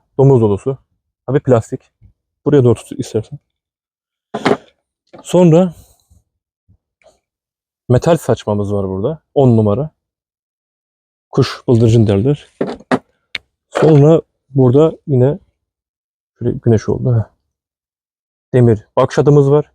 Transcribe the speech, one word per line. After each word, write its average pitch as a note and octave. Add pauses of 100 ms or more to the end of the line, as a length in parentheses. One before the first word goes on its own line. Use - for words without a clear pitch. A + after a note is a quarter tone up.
(180)
domuz C3+
dolusu. A2 (480)
Tabii C3+
plastik. A#2+ (640)
Buraya C#3+
doğru A#2+
tut -
istersen. - (1800)
Sonra F3 (2250)
metal C#3
saçmamız G#2
var G2
burada. G#2 (120)
On B2+
numara. A2 (1400)
Kuş -
bıldırcın A#2
derler. A2 (1200)
Sonra D3+ (260)
burada C3+ (140)
yine C#3 (1000)
şöyle A#2+
güneş A2+
oldu. A#2+
Heh. A2 (1200)
Demir A#2
bakşatımız C#3+
var. D3